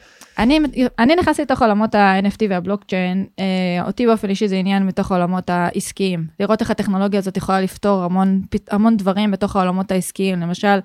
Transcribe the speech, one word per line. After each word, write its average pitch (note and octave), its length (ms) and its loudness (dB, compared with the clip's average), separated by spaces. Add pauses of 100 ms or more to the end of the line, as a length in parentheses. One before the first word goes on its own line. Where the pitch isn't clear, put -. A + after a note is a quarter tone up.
(380)
אני, C4+ 220 2 (400)
אני B3+ 160 4
נכנסתי D#4+ 260 0
לתוך - 200 -2
עולמות A3 340 2
ה-N G3 300 4
F G3+ 100 0
T - 140 -2
והבלוקצ'יין, F#3 760 -2 (140)
אה, F#3+ 60 -2 (420)
אותי A#3+ 180 -2
באופן A3 240 2
אישי G3 180 0
זה F#3+ 80 0
עניין G3 300 2
מתוך F#3+ 260 -2
עולמות F3+ 380 0
העסקיים. F3 760 -2 (140)
לראות G#3 220 0
איך A3 100 -2
הטכנולוגיה G3+ 480 0
הזאת F#3+ 180 -4
יכולה F#3+ 240 0
לפתור F#3+ 420 0
המון, F#3+ 460 2
פת-, G#3 240 -4
המון A3 240 4
דברים G3+ 340 0
בתוך G3 240 -4
העולמות F#3 360 0
העסקיים. F#3+ 480 -2
למשל, F3+ 460 0